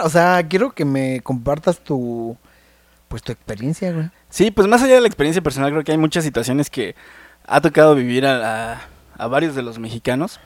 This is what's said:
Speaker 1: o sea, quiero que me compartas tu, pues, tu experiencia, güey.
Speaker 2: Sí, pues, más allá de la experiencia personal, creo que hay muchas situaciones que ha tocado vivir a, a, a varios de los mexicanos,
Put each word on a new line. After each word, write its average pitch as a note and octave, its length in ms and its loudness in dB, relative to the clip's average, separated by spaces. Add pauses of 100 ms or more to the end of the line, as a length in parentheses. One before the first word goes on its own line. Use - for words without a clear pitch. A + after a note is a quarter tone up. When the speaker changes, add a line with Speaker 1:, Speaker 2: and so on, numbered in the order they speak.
Speaker 1:
o D#3+ 60 0
sea, F3 400 4
quiero F#3+ 240 0
que D3+ 140 -4
me C3+ 340 -2
compartas C#3 600 -2
tu, A#2+ 540 -6 (760)
pues, A2+ 140 -12
tu - 80 -10
experiencia, B2+ 640 -6
güey. D#3+ 160 -4 (220)
Speaker 2:
Sí, G#3+ 200 2
pues, G3+ 180 4
más A#3 140 4
allá C4 120 6
de B3 80 8
la A#3+ 40 4
experiencia D#3+ 360 0
personal, C#3 280 -2
creo D3+ 140 -2
que D#3 80 -2
hay D#3 60 0
muchas D#3 260 0
situaciones C3+ 460 -2
que G2+ 240 -6 (560)
ha C#3+ 120 2
tocado D3+ 320 6
vivir B2+ 320 0
a, A2+ 480 -2
a, B2 40 -14 (380)
a A2 100 -8
varios C#3+ 280 -2
de C3+ 80 -6
los A#2 160 -10
mexicanos, A#2 680 -6